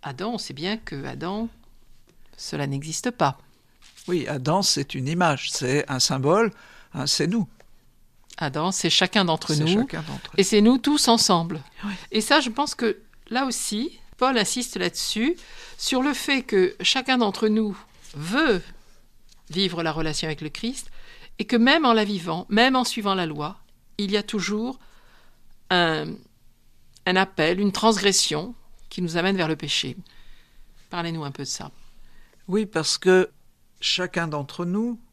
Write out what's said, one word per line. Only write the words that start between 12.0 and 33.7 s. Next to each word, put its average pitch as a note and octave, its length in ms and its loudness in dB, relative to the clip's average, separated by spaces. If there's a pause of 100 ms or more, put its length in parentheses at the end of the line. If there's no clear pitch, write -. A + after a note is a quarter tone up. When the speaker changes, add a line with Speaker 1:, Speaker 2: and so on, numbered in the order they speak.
Speaker 1:
Et G#3+ 100 0
ça, C#4+ 200 4
je B3+ 100 -4
pense C#4+ 240 -2
que A3+ 240 -2 (320)
là B3+ 160 -2
aussi, A#3 520 -4 (180)
Paul B3+ 200 2
insiste A3+ 400 -2
là-dessus, G#3+ 600 0 (420)
sur B3+ 240 0
le C#4+ 100 2
fait C4+ 300 0
que F#3+ 380 2
chacun C4 380 2
d'entre G#3+ 300 2
nous G#3+ 280 0 (380)
veut G3+ 480 2 (880)
vivre E3+ 320 0
la D#3+ 100 0
relation D#3 340 -2
avec D3+ 140 -6
le D3+ 80 -8
Christ, - 420 -8 (480)
et A3 60 -4
que B3 120 0
même C#4 280 6
en A#3+ 80 6
la A3 120 4
vivant, F3+ 440 -4
même B3 280 4
en B3 80 2
suivant G3+ 300 -2
la F3+ 120 -2
loi, D3+ 320 -8 (400)
il G3+ 120 -2
y G#3 60 0
a G3+ 60 0
toujours G#3+ 580 -4 (880)
un, D#3 360 4 (1000)
un F#3 100 2
appel, F#3 440 2
une G3+ 120 2
transgression G3 840 2 (340)
qui - 140 -6
nous E3+ 140 -2
amène F#3 200 2
vers E3 120 0
le D#3 80 0
péché. D3 400 -4 (960)
Parlez-nous E3 340 -4
un C#3+ 60 -6
peu C#3+ 140 -10
de - 40 -10
ça. - 220 -8 (760)
Speaker 2:
Oui, G#3 200 0
parce - 320 -2
que F#3 320 6 (500)